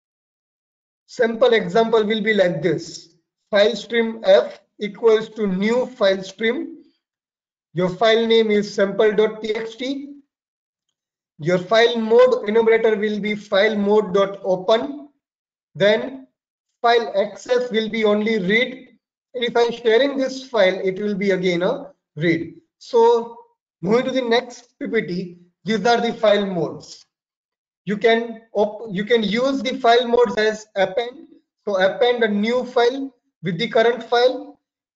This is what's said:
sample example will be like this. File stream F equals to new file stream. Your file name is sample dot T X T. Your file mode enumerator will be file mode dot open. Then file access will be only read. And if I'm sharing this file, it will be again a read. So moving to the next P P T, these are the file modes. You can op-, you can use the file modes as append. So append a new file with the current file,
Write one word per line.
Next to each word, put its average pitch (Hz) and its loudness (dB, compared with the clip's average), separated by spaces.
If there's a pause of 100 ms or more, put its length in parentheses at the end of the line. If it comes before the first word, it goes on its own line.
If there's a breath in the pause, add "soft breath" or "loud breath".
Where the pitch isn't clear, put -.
(1080)
sample 226 2
example 220 2
will 220 -2
be 214 0
like 180 0
this. - -6 (340)
File 220 2
stream 226 -4
F 202 4 (180)
equals 220 0
to 214 -4
new 214 0
file 196 0
stream. - -6 (880)
Your 175 -2
file 220 2
name 226 2
is 208 0
sample 208 2
dot 214 0
T 220 -4
X 226 -8
T. 277 -8 (1300)
Your 175 0
file 226 2
mode 226 2
enumerator 226 2
will 214 -4
be 208 -4
file 208 0
mode 202 0
dot 196 0
open. 196 -2 (680)
Then 226 -2 (540)
file 233 2
access 240 -2
will 220 -2
be 220 -4
only 214 0
read. 220 -2 (460)
And 247 -6
if 240 -2
I'm 233 2
sharing 247 2
this 262 -6
file, 190 2
it 185 -2
will 208 -4
be 196 -2
again 180 0
a 240 -4 (220)
read. 160 -2 (240)
So 233 2 (440)
moving 226 2
to 262 -4
the 254 0
next 233 -4
P 277 -10
P 208 -2
T, 175 -8 (260)
these 196 -2
are 233 4
the 233 -2
file 202 2
modes. 170 -8 (800)
You 208 -4
can 226 0 (100)
op-, 208 -2
you 196 -6
can 226 2
use 247 -2
the 247 -4
file 240 4
modes 233 2
as 214 -2 (100)
append. 233 -4 (360)
So 196 -2
append 240 2
a 220 0
new 220 -2
file 254 -2 (300)
with 170 -6
the 226 -4
current 233 0
file, 247 0 (380)